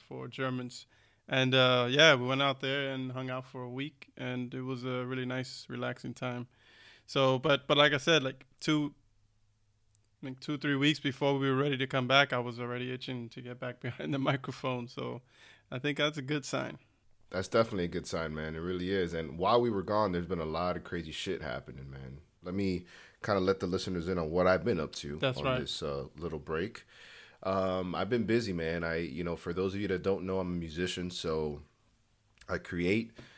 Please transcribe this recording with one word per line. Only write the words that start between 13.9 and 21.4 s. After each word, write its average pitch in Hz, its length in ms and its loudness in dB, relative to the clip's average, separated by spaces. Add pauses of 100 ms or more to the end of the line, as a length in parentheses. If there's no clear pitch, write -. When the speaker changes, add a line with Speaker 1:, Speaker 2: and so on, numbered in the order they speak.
Speaker 1:
the 139 60 0
microphone. 135 680 -2
So 123 340 -8 (500)
I 131 80 -6
think 139 180 -2
that's 151 220 0
a - 20 -6
good 139 240 -4
sign. 131 320 -4 (540)
Speaker 2:
That's 92 160 -2
definitely 110 380 2
a - 20 -2
good 80 180 -4
sign, 80 300 -4
man. 78 200 -4
It 80 40 -6
really 90 320 -2
is. 87 240 0
And 82 240 -6
while 107 200 6
we 120 120 4
were 98 100 0
gone, 104 300 2
there's 87 160 -2
been 87 120 -2
a 80 60 -2
lot 85 320 -2
of 87 60 -8
crazy 82 280 -8
shit - 300 -4